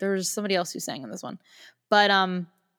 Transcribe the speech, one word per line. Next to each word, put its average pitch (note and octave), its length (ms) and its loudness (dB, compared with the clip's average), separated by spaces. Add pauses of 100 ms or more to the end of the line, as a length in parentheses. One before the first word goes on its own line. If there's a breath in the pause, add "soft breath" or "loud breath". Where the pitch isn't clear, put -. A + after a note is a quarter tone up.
There G3 140 -2
was F#3 140 -2
somebody G3+ 280 -2
else E3+ 160 -2
who - 80 -8
sang - 240 -8
in A2 80 -12
this - 100 -12
one, - 160 -10 (520 soft breath)
but, G#3 200 6
um, F#3 380 2 (300)